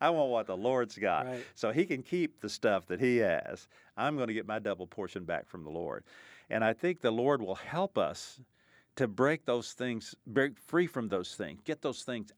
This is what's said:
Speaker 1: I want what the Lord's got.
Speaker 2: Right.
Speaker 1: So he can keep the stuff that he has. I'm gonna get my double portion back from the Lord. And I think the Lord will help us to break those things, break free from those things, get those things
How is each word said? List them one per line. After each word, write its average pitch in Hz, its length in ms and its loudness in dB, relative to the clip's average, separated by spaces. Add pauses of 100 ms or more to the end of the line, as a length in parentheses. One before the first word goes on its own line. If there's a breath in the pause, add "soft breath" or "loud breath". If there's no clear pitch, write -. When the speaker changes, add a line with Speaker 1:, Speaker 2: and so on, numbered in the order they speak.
Speaker 1:
I 147 100 4
want 147 200 2
what 113 180 2
the 92 80 -2
Lord's 117 420 0
got. 87 280 2
Speaker 2:
Right. 123 180 -8 (100)
Speaker 1:
So 110 160 0
he 160 160 4
can 131 160 -2
keep 175 380 -2
the 104 80 -6
stuff 98 380 2
that 90 120 -4
he 123 200 4
has. 87 500 0 (280 soft breath)
I'm 143 220 -2
gonna 113 140 -2
get 107 160 -4
my 110 100 -4
double 101 300 -4
portion 92 360 -8
back 82 240 -4
from 87 140 -14
the 76 80 -12
Lord. 78 320 -6 (480 loud breath)
And 110 140 2
I 113 80 4
think 175 280 -4
the 117 120 2
Lord 123 280 2
will 95 140 -4
help 180 420 -4
us 87 440 -2 (560 soft breath)
to 131 100 2
break 131 380 2
those 123 280 -2
things, 123 440 -6 (100)
break 135 320 0
free 175 300 2
from 113 200 -4
those 92 280 -2
things, 92 280 -8
get 156 180 -6
those 135 200 -4
things 113 360 -8